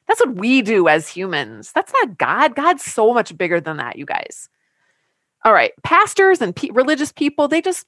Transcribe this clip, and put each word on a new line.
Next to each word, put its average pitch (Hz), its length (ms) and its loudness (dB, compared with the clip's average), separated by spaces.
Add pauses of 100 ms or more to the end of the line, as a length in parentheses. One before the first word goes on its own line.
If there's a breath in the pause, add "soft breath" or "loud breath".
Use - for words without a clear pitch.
That's 381 120 2
what 262 140 0
we 240 280 2
do 196 260 2
as 156 200 2
humans. 143 640 -10
That's - 180 -4
not 370 260 -2
God. 220 360 0
God's 302 300 0
so 226 300 0
much 214 220 -4
bigger 170 240 -2
than 156 180 -10
that, 120 180 -10
you 143 80 -14
guys. - 440 -10 (960)
All 226 80 6
right, 139 200 2 (120)
pastors 381 580 4
and 180 120 -4
pe-, - 180 -8
religious 269 400 0
people, 294 340 -2
they 311 140 0
just, 359 280 -6